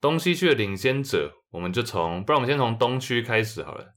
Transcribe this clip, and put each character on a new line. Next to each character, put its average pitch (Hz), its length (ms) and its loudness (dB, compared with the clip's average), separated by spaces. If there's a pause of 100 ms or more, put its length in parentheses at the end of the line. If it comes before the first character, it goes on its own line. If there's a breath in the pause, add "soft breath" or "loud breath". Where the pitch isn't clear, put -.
东 156 180 2
西 175 160 2
区 175 140 2
的 151 40 8
领 104 220 0
先 131 260 0
者， 82 300 -2 (200)
我 87 80 -10
们 90 120 -4
就 113 100 0
从， 90 420 -2
不 110 80 -2
然 151 60 4
我 139 40 4
们 120 80 -2
先 143 80 2
从 117 200 0
东 123 220 2
区 120 220 -2
开 117 200 0
始 110 220 -6
好 73 120 -12
了。 57 100 -14 (120)